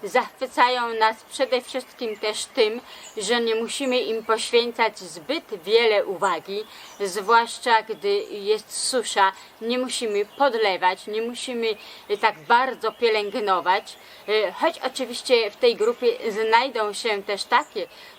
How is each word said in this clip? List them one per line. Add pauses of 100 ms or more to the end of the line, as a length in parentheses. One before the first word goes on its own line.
Zachwycają
nas
przede
wszystkim
też
tym, (360)
że
nie
musimy
im
poświęcać
zbyt
wiele
uwagi, (360)
zwłaszcza
gdy (220)
jest
susza. (300)
Nie
musimy
podlewać,
nie
musimy, (420)
e,
tak
bardzo
pielęgnować, (300)
e,
choć
oczywiście
w
tej
grupie (240)
znajdą
się
też
takie, (320)